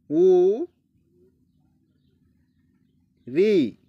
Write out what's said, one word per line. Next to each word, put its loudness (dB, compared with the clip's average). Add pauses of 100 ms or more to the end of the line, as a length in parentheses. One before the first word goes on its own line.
(100)
उ, 0 (2500)
री। -2 (100)